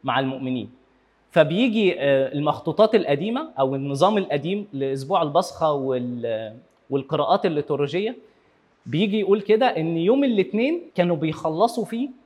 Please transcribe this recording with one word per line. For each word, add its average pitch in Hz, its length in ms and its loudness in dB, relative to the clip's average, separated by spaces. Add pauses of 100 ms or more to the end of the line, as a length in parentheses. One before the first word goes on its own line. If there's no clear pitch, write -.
مع 127 160 2
المؤمنين. 127 500 -4 (600)
فبيجي، 196 680 2
آه، 135 320 2
المخطوطات 151 640 0
القديمة 202 540 0 (100)
أو 135 160 0
النظام 143 440 2
القديم 180 540 -4
لأسبوع 135 500 -2
البصخة 160 500 0
وال-، 123 840 -4 (340)
والقراءات 139 560 0
الليتورجية، 151 720 -2 (680)
بيجي 196 340 0
يقول 196 200 2
كده 214 260 4
إن 165 300 0
يوم 220 280 2
الاثنين 247 580 0 (120)
كانوا 175 220 2
بيخلصوا 165 680 -2
فيه 240 240 -6 (180)